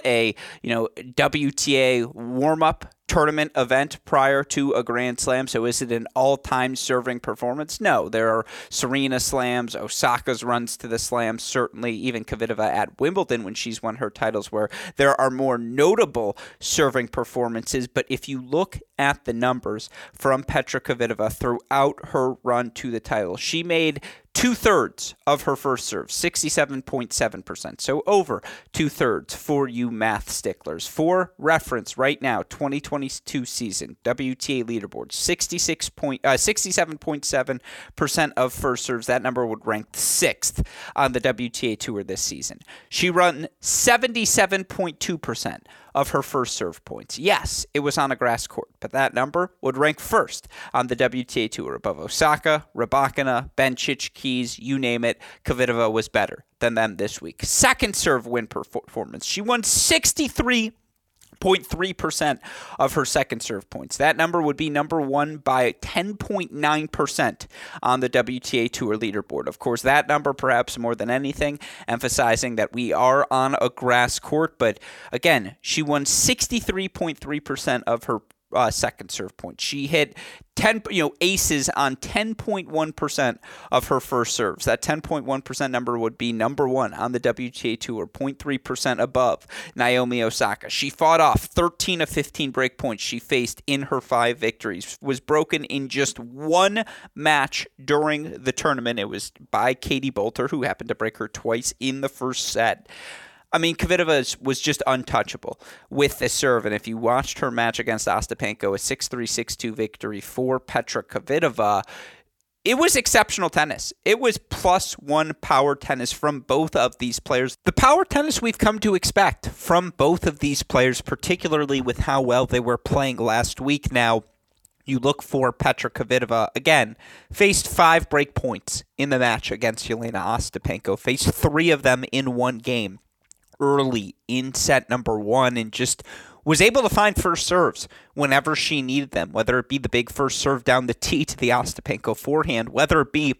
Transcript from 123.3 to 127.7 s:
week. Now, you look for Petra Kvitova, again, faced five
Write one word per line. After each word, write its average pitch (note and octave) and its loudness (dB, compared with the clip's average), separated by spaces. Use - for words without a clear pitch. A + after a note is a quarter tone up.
week. C#3+ 0
Now, A#2 4
you C3+ 0
look B2 2
for C3 0
Petra - 0
Kvitova, A#2 0
again, C3+ 4
faced - 2
five E3 6